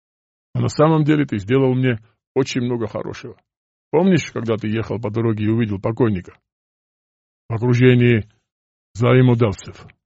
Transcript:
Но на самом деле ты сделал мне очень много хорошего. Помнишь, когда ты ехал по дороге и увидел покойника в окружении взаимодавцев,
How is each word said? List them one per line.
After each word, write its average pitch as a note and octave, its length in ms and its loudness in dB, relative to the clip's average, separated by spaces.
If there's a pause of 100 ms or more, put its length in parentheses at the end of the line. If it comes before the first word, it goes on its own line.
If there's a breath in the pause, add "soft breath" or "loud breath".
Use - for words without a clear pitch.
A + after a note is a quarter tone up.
(560)
Но A#2+ 60 -4
на A#2+ 80 -2
самом D#3 340 2
деле D3 220 2
ты B2 140 -6
сделал B2+ 360 0
мне B2+ 240 -2 (340)
очень C3+ 280 -2
много A#2+ 260 -4
хорошего. - 480 -12 (560)
Помнишь, F3+ 400 2
когда A2+ 240 -4
ты G#2+ 140 -6
ехал G#2+ 280 -4
по G#2 140 -6
дороге A2 320 -2
и G#2 60 0
увидел A2 300 0
покойника A2 580 -2 (1120)
в A#2 60 -6
окружении A#2+ 720 2 (640)
взаимодавцев, A#2+ 920 0 (200)